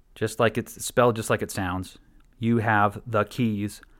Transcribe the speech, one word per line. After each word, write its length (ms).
Just 260
like 180
it's 280
spelled, 320
just 120
like 120
it 100
sounds. 460
You 200
have 460
the 200
keys 560